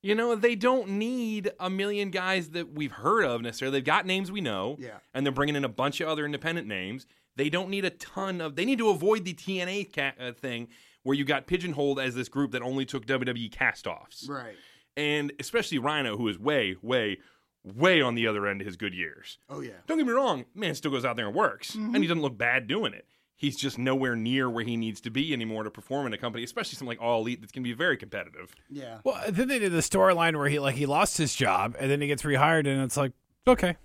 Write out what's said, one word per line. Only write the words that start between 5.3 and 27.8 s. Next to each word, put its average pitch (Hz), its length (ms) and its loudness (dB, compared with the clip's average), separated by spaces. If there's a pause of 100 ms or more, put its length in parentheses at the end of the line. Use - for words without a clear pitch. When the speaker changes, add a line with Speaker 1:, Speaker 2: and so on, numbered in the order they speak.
Speaker 1:
bringing 143 240 0
in 139 80 -2
a 131 40 -2
bunch 131 320 -2
of 160 80 -2
other 151 160 -2
independent 151 440 -4
names. 101 380 -6 (280)
They 147 160 0
don't 185 200 -2
need 196 140 -4
a 180 60 0
ton 190 500 -6
of, 156 160 -6
they 175 80 0
need 254 140 2
to 220 120 4
avoid 190 340 4
the 180 80 -4
T 185 280 -4
N 175 80 -2
A 196 160 -4
ca-, 139 360 -2
uh, 123 120 -6
thing 117 360 -6 (340)
where 139 140 2
you 143 80 0
got 139 220 0
pigeonholed 143 540 0
as 131 160 -2
this 123 120 -4
group 139 240 -2
that 123 100 -2
only 135 220 -2
took 127 220 -6
W 127 180 0
W 117 220 -4
E - 20 -8
cast-offs. - 800 -4
Speaker 2:
Right. 123 280 -10 (420)
Speaker 1:
And 147 400 0
especially 175 400 0
Rhino, 131 380 0
who 120 120 0
is 92 100 -2
way, 113 440 2
way, 110 360 0 (460)
way 151 360 4
on 123 140 2
the 117 120 2
other 104 200 0
end 98 160 -2
of 101 40 -6
his 90 100 -8
good 95 180 -4
years. 78 440 -8 (100)
Speaker 2:
Oh, 143 120 -10
yeah. 123 120 -10 (140)
Speaker 1:
Don't 320 120 0
get 285 80 4
me 233 60 0
wrong, 233 420 2
man 180 200 -2
still - 160 -4
goes 127 140 -2
out 120 120 0
there 113 100 -4
and 104 80 -4
works, 147 380 0
Speaker 2:
Mm-hmm. 220 220 -4
Speaker 1:
and 285 80 4
he 170 60 2
doesn't 165 140 0
look 127 160 -2
bad 120 280 0
doing 165 280 -2
it. - 120 -20 (320)
He's 143 180 -2
just 135 220 -4
nowhere 131 380 2
near 127 320 0
where 117 160 -2
he 117 140 -2
needs 113 240 -4
to 117 80 -6
be 143 240 -2
anymore 110 300 -4
to 107 60 -6
perform 135 360 -6
in 110 80 -4
a 101 40 -8
company, 117 240 -6
especially 139 340 -8
something 131 120 -8
like 117 140 -8
All 117 180 2
Elite 120 220 -4
that's 117 100 -20
gonna 127 120 -8
be 120 100 -4
very 151 240 0